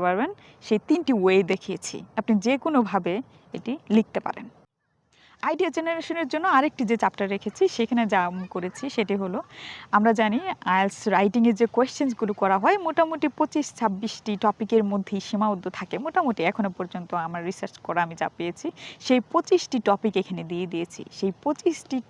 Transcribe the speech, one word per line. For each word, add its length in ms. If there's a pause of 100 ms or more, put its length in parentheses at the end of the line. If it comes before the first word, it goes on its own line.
পারবেন, 260 (360)
সেই 220
তিনটি 240 (100)
ওয়ে 140 (160)
দেখিয়েছি। 440 (240)
আপনি 120 (140)
যে 80 (100)
কোনোভাবে 500 (420)
এটি 160 (240)
লিখতে 320
পারেন। 180 (1000)
আইডিয়া 280
জেনারেশনের 560
জন্য 140 (120)
আরেকটি 320
যে 120
চ্যাপ্টার 320
রেখেছি, 280 (140)
সেখানে 260 (100)
যা 80 (100)
আমি 240
করেছি 300 (120)
সেটি 260
হলো, 160 (580)
আমরা 240
জানি 180 (360)
আইএলটিএস 240 (180)
রাইটিংয়ে 440
যে 60 (100)
কোশ্চেনসগুলো 560 (100)
করা 200
হয়, 140 (100)
মোটামুটি 400 (120)
পঁচিশ 280 (120)
ছাব্বিশটি 540 (120)
টপিকের 380 (100)
মধ্যেই 360
সীমাবদ্ধ 360 (140)
থাকে। 180 (100)
মোটামুটি 340 (100)
এখনো 280
পর্যন্ত 320 (160)
আমার 220
রিসার্চ 260 (120)
করা 200
আমি 160
যা 140
পেয়েছি, 300 (400)
সেই 140 (120)
পঁচিশটি 460 (100)
টপিক 240 (100)
এখানে 200 (100)
দিয়ে 200
দিয়েছি। 300 (160)
সেই 140 (120)
পঁচিশটি 520 (140)